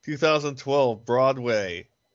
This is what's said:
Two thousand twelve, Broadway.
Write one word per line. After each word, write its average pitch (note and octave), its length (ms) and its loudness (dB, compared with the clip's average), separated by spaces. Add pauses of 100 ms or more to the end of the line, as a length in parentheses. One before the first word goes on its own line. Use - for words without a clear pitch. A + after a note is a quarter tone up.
Two D3+ 120 -6
thousand D3 400 0
twelve, C3+ 480 0
Broadway. A#2+ 800 0 (280)